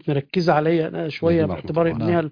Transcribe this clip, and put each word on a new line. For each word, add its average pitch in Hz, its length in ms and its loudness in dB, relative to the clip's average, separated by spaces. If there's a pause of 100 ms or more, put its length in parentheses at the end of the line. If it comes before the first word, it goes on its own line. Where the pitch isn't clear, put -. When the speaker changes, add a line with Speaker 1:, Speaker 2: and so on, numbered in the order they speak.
Speaker 1:
مركزة 156 440 0
عليا 156 360 2
أنا 165 200 -6
شوية 165 280 0
Speaker 2:
عليهم 156 140 2
رحمة 156 120 -6
Speaker 1:
باعتبار 165 240 0
Speaker 2:
الله. 165 100 0
Speaker 1:
ابنها 165 240 0
Speaker 3:
نعم. 160 120 -2